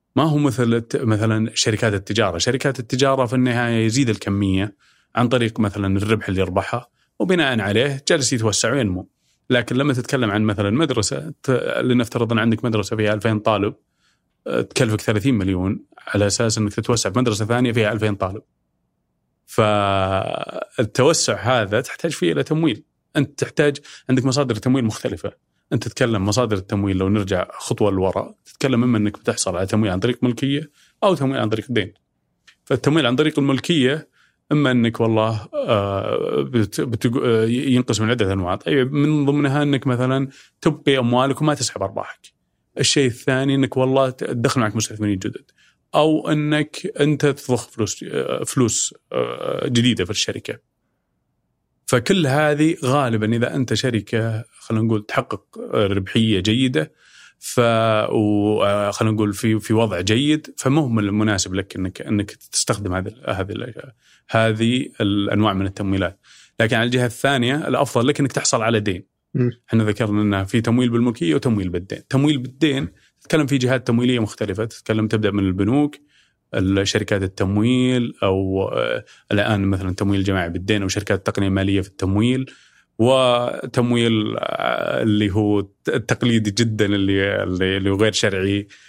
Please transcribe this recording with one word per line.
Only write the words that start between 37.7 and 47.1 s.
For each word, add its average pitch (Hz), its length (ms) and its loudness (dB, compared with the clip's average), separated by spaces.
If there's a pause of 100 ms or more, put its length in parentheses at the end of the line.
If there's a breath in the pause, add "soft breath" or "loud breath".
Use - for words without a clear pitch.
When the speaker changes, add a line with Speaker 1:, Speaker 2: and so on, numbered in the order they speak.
Speaker 1:
من 110 60 2
عدة 110 220 2
أنواع. 92 240 -2
طيب، 135 360 0
من 147 340 2
ضمنها 143 360 2
أنك 139 240 0
مثلًا 131 420 0 (320 loud breath)
تبقي 143 380 2
أموالك 127 440 2
وما 139 120 2
تسحب - 280 -6
أرباحك. 101 380 -8 (580)
الشيء 139 280 2
الثاني 131 480 0
أنك 135 220 0
والله 131 340 2
ت-، - 140 -10
تدخل 127 360 0
معك 107 160 0
مستثمرين 104 420 -2
جدد، - 320 -10 (440 soft breath)
أو 156 340 2
أنك 151 720 -2
أنت 147 260 2